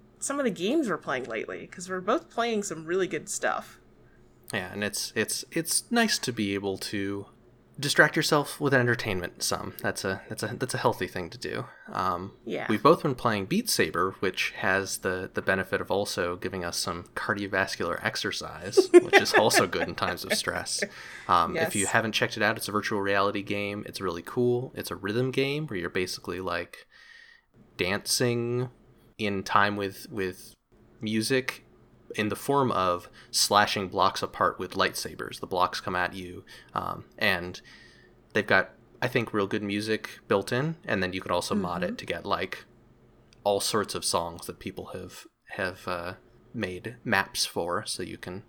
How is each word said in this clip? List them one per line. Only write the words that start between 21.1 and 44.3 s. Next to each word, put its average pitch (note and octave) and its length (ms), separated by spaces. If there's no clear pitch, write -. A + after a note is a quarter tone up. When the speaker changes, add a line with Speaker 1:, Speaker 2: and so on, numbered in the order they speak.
Speaker 2:
Um, E2+ 260
if E3 180
you G2+ 100
Speaker 1:
Yes. F#2 80
Speaker 2:
haven't A2+ 200
checked A2+ 240
it G#2+ 80
out, A2+ 140
it's - 100
a G2 60
virtual G#2 260
reality G2+ 440
game. G2+ 440
It's - 140
really E2+ 220
cool. B2 520
It's - 160
a - 60
rhythm A2 340
game C#3 360
where G2+ 120
you're E2+ 100
basically, F#2 520
like, F2 440
dancing A#2+ 920
in G2+ 260
time G2+ 340
with, G2 340
with F#2+ 420
music A2 640
in G#2+ 140
the G2+ 60
form C#3 360
of F2+ 360
slashing G#2 580
blocks F#2+ 360
apart - 340
with F2+ 140
lightsabers. - 680
The - 80
blocks F2+ 320
come F#2 160
at F2 200
you, F#2 280
um, - 320
and F2+ 420
they've G#2 140
got, F#2+ 240
I B2 60
think, A#2+ 260
real G#2 120
good G#2 160
music G#2 640
built G2+ 240
in, D3+ 340
and G2 180
then F2+ 100
you F#2 80
can - 100
also F2 220
mod F2+ 300
Speaker 1:
Mm-hmm. F2+ 100
Speaker 2:
it - 60
to - 80
get, F2 180
like, F#2+ 400
all G2+ 160
sorts G#2 340
of F2 100
songs E2+ 440